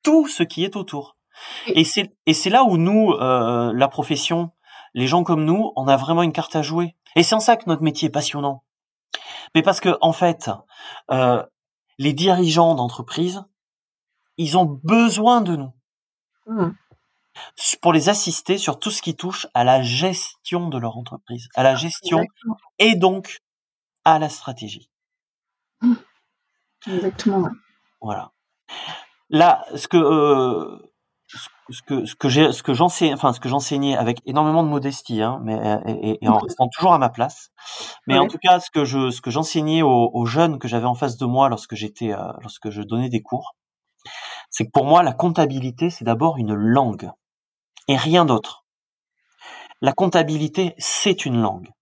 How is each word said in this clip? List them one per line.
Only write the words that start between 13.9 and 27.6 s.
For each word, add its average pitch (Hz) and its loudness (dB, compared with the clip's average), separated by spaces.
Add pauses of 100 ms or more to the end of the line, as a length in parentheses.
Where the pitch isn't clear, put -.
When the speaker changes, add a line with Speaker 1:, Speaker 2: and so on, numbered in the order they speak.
Speaker 1:
ils 160 0
ont 147 2
besoin 226 4
de 175 -2
nous. 139 -8 (760)
Speaker 2:
Mmh. 202 -2 (1080)
Speaker 1:
Pour 170 4
les 156 4
assister 190 0
sur 143 -4
tout - -6
ce 208 -2
qui 165 -6
touche - -10
à 123 2
la 131 6
gestion 175 -4
de 143 -8
leur 117 -8
entreprise, 120 -16
à 131 0
la 131 4
gestion 160 -2
Speaker 2:
Exactement. - -6 (220)
Speaker 1:
et 214 6
donc 185 0 (680)
à 160 6
la 151 -2
stratégie. - -12 (880)
Speaker 2:
Mmh. 240 4 (960)
Exactement, 190 -2
ouais. - -2 (500)